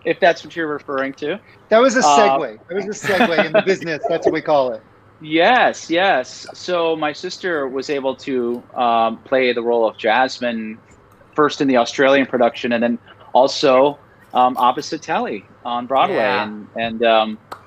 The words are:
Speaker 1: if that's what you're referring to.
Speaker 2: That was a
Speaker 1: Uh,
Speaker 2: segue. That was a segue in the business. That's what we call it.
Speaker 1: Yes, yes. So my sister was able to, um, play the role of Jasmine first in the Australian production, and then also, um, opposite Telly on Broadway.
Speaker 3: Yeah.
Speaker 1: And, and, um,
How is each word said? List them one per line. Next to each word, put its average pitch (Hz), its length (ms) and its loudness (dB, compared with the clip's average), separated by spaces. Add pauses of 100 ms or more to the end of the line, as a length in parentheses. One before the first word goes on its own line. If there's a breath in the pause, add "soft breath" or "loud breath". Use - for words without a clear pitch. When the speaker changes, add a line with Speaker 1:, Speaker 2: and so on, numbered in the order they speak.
Speaker 1:
if 165 160 -2
that's 170 240 2
what 156 120 -18
you're 165 120 -6
referring 139 460 -6
to. 165 260 -8 (280 soft breath)
Speaker 2:
That 220 100 6
was 247 180 4
a 262 40 0
Speaker 1:
Uh, 147 180 6 (200)
Speaker 2:
segue. 117 200 -8 (100)
That 175 60 -8
was 196 100 -4 (200)
a - 20 -6
segue 190 400 0
in 156 60 -10
the 202 100 2
business. 160 460 -2
That's 160 180 -2
what 180 80 0
we 156 80 -4
call 135 300 0
it. 110 100 -12 (380)
Speaker 1:
Yes, 160 720 2
yes. 165 640 0
So 170 420 -2
my 151 160 -4
sister 165 560 -6
was 131 200 -8
able 135 280 -4
to, 120 460 -4 (120)
um, 117 440 0
play 131 340 0
the 117 100 -4
role 117 260 2
of 104 80 -12
Jasmine 113 840 -2 (560)
first 147 260 0
in 143 80 0
the 131 100 4
Australian 135 480 2
production, 120 460 0
and 117 100 0
then 120 160 0 (340 loud breath)
also, 135 680 2 (360)
um, 127 240 2
opposite 127 440 -2
Telly 165 420 -6 (200)
on 120 220 -6
Broadway. 147 300 0
Speaker 3:
Yeah. 123 280 0
Speaker 1:
And, 107 320 -12
and, 113 280 -4
um, 110 340 4 (280)